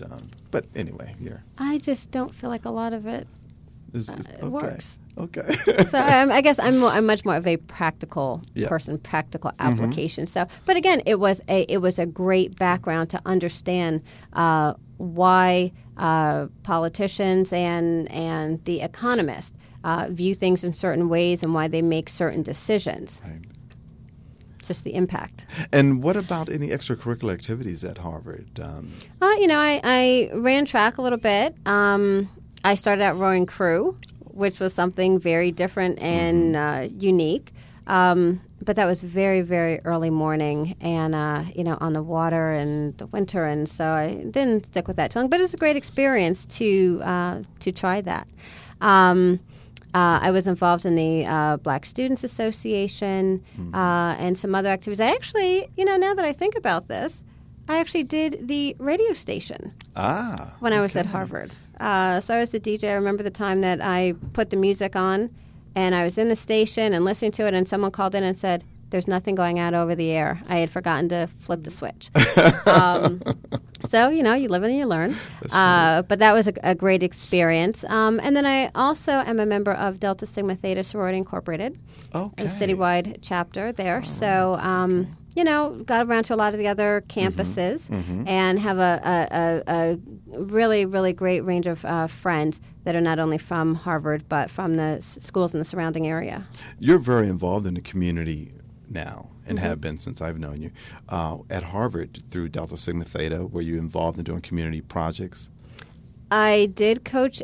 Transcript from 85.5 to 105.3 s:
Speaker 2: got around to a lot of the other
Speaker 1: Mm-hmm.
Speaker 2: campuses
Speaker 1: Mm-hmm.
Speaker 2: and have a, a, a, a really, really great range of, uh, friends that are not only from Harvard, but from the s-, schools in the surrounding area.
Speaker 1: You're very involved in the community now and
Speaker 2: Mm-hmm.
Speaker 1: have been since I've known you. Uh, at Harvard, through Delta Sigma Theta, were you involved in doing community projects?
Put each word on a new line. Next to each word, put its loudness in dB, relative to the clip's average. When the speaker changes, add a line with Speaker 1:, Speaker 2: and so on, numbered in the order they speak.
Speaker 2:
got 2
around 0
to -2
a 0
lot 2
of -6
the 0
other 0
Speaker 1:
Mm-hmm. -6
Speaker 2:
campuses -2
Speaker 1:
Mm-hmm. -4
Speaker 2:
and 2
have -2
a, 4
a, 2
a, 0
a -8
really, 2
really 2
great 0
range -2
of, -4
uh, -2
friends -2
that -2
are 2
not 2
only 0
from -2
Harvard, -4
but -2
from -2
the -2
s-, -18
schools -4
in -4
the -4
surrounding -4
area. -6
Speaker 1:
You're 6
very 2
involved -2
in -4
the -6
community -4
now -10
and -4
Speaker 2:
Mm-hmm. -2
Speaker 1:
have -4
been -6
since -12
I've -6
known -8
you. -10
Uh, -4
at -6
Harvard, -6
through -6
Delta -8
Sigma -6
Theta, -6
were -6
you -4
involved -4
in -8
doing -8
community -6
projects? -8